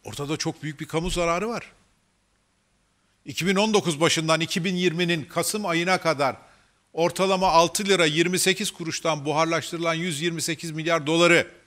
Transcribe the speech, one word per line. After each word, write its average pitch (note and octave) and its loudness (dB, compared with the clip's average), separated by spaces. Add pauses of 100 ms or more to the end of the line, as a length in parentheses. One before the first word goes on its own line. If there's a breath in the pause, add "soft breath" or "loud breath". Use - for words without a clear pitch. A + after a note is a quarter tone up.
Ortada C#3+ -8
çok - -8
büyük D3+ -10
bir D#3 -10
kamu E3 -4
zararı F3 -2
var. A3 -10 (1500)
İki C#3+ -4
bin G3 2
on G#3+ 2
dokuz E3 0
başından D#3+ 2
iki E3 -2
bin F#3+ -2
yirminin E3+ 0
Kasım G#3 -4
ayına F3 0
kadar C#3 0 (560 soft breath)
ortalama F#3 0
altı E3 4
lira F#3 4
yirmi E3+ 2
sekiz F#3+ 0
kuruştan D#3+ -4
buharlaştırılan D#3+ 0
yüz D#3+ -4
yirmi E3 -4
sekiz E3 -6
milyar D#3 -2
doları E3 4 (160)